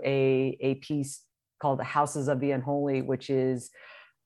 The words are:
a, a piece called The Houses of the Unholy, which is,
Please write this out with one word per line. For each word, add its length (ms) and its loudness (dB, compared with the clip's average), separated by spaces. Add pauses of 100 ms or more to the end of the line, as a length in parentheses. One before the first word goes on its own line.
a, 560 2
a 160 0
piece 480 -6 (380)
called 180 0
The 60 -6
Houses 420 0
of 140 2
the 100 2
Unholy, 500 0
which 280 -4
is, 400 0 (560)